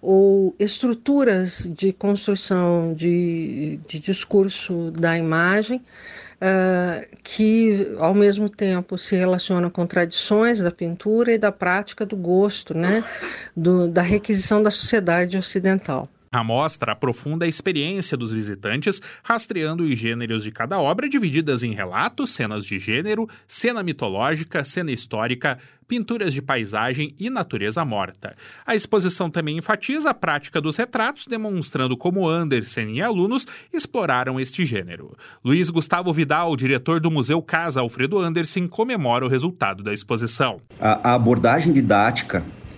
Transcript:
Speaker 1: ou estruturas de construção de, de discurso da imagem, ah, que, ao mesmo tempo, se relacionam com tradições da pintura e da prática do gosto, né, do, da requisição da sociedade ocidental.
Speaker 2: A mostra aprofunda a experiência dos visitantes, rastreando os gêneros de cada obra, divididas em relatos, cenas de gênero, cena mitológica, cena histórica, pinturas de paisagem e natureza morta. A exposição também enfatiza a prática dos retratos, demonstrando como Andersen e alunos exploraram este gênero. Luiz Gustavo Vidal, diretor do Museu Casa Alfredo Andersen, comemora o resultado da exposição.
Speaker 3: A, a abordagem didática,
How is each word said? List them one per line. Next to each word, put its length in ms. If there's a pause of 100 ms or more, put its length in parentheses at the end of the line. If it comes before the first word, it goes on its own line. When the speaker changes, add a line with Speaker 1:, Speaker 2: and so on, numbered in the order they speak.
Speaker 1:
ou 580
estruturas 1160
de 160
construção 1000
de, 920
de 140
discurso 920
da 240
imagem, 680 (600)
ah, 640 (180)
que, 760
ao 160
mesmo 340
tempo, 480
se 180
relacionam 540
com 180
tradições 760
da 80
pintura 640
e 40
da 140
prática 540
do 100
gosto, 560
né, 320 (500)
do, 320
da 140
requisição 600
da 80
sociedade 680
ocidental. 720 (240)
Speaker 2:
A 120
mostra 480
aprofunda 520
a 40
experiência 680
dos 160
visitantes, 680 (180)
rastreando 640
os 160
gêneros 460
de 80
cada 260
obra, 300
divididas 560
em 100
relatos, 560
cenas 340
de 140
gênero, 500 (200)
cena 340
mitológica, 800
cena 300
histórica, 680 (300)
pinturas 440
de 80
paisagem 760
e 100
natureza 560
morta. 520 (280)
A 120
exposição 520
também 300
enfatiza 520
a 40
prática 460
dos 160
retratos, 500
demonstrando 680
como 320
Andersen 680
e 60
alunos 420 (280)
exploraram 640
este 260
gênero. 520 (280)
Luiz 240
Gustavo 440
Vidal, 420
diretor 460
do 100
Museu 320
Casa 380
Alfredo 400
Andersen, 480
comemora 580
o 20
resultado 540
da 100
exposição. 680 (180)
Speaker 3:
A, 320
a 40
abordagem 580
didática, 720 (340)